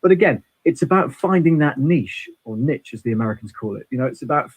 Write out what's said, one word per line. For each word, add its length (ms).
But 100
again, 320
it's 160
about 320
finding 440
that 200
niche, 520
or 120
niche, 360
as 100
the 80
Americans 400
call 240
it. 140
You 80
know, 80
it's 160
about 340